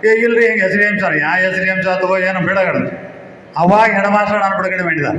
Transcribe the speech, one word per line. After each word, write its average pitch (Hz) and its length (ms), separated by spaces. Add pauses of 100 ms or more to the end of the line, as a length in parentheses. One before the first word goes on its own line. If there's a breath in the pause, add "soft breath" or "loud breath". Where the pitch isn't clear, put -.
"ಏ, 220 40
ಇಲ್ರಿ, 233 380
ಹಿಂಗೆ 208 180
ಎಸ್ 185 120
ಡಿ 208 60
ಎಂ 208 160
ಸರ್." 165 180
"ಯಾ 160 220
ಎಸ್ 185 200
ಡಿ 185 100
ಎಂ 190 140
ಸರ್ 185 180
ತಗೋ, 185 160
ಏನು 185 240
ಬಿಡಗಡೆ?" 170 720 (460)
ಅವಾಗ 208 360
ಹೆಡ್‌ಮಾಸ್ಟರ್ 202 460
ನಾನು 196 180
ಬಿಡುಗಡೆ 185 260
ಮಾಡಿದ. 160 220 (140)